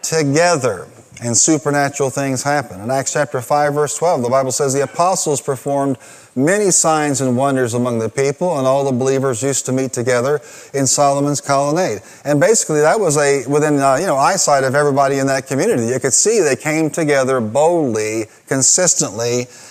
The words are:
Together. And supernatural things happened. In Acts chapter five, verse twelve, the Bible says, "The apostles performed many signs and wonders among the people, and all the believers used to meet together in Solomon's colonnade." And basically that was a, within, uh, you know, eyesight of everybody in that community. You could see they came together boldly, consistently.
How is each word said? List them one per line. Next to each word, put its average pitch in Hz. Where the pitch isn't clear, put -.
Together. 143
And 117
supernatural 143
things 135
happened. 143
In 117
Acts 135
chapter 143
five, 147
verse 147
twelve, 160
the 120
Bible 131
says, 135
"The 139
apostles 160
performed 139
many 190
signs 151
and 127
wonders 131
among 120
the 110
people, 147
and 131
all 139
the 139
believers 131
used 139
to 131
meet 131
together 127
in 139
Solomon's 143
colonnade." 143
And 143
basically 170
that 151
was 156
a, 139
within, 147
uh, 135
you 180
know, 147
eyesight 147
of 131
everybody 139
in 135
that 135
community. 139
You 127
could 139
see 311
they 143
came 156
together 135
boldly, 113
consistently. 123